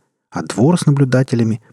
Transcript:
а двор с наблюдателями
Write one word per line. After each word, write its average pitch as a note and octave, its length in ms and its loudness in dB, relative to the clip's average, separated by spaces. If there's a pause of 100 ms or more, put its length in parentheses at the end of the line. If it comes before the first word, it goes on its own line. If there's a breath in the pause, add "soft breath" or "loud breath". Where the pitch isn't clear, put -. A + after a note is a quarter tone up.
(300)
а E2 140 -6
двор C#3+ 360 0
с - 60 -6
наблюдателями B2+ 760 0 (120 soft breath)